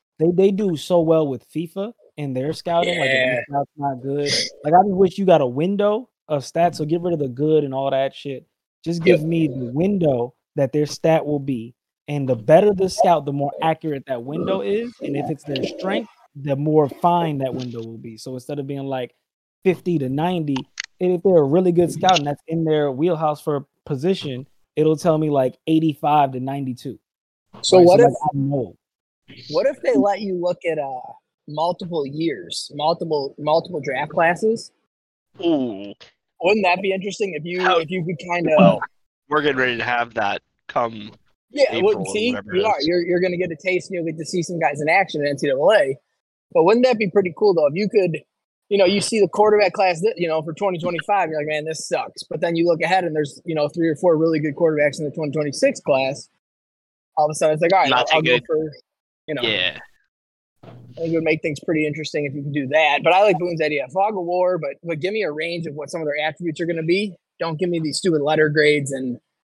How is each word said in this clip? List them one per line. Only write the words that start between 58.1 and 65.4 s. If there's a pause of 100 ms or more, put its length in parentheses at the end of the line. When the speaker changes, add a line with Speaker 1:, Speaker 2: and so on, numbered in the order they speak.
Speaker 2:
I'll,
I'll
Speaker 3:
too
Speaker 2:
go
Speaker 3:
good.
Speaker 2:
for," (560)
you
know.
Speaker 3:
Yeah. (840)
Speaker 2:
I
think
it
would
make
things
pretty
interesting
if
you
could
do
that.
But
I
like
Boone's
idea.
Fog
of
War,
but, (120)
but
give
me
a
range